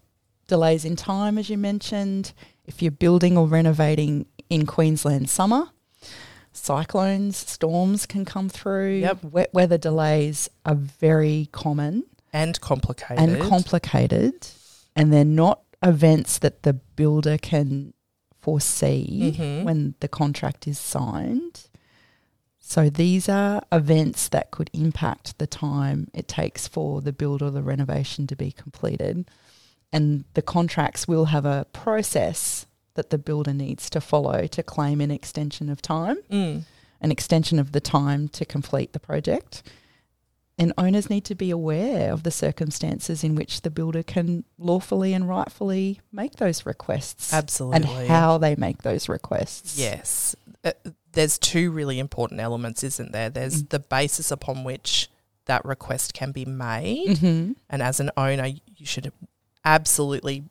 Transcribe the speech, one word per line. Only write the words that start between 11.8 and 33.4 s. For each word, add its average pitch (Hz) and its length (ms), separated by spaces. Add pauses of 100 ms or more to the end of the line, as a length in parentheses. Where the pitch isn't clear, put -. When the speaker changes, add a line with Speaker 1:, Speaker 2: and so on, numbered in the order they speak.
Speaker 2:
And 160 280
complicated. - 640
Speaker 1:
And 170 200
complicated. 180 1040 (480)
And 151 160
they're 147 120
not 160 360 (220)
events 156 560
that - 260
the 143 100
builder 151 640
can 143 560 (460)
foresee 143 960
Speaker 2:
Mm-hmm. 156 280
Speaker 1:
when 151 360
the 143 80
contract 143 580
is 147 120
signed. - 880 (880)
So 156 300
these 175 400
are 202 340 (100)
events 156 560
that - 220
could - 220
impact - 680
the 151 80
time 143 680
it - 140
takes - 380
for 147 340
the 143 120
build 143 300
or 143 80
the 139 120
renovation 139 680
to 143 80
be 139 160
completed. - 760 (640)
And 147 320 (100)
the 156 80
contracts - 680
will 160 180
have 151 180
a 143 280
process - 920 (280)
that - 160
the 151 80
builder 147 340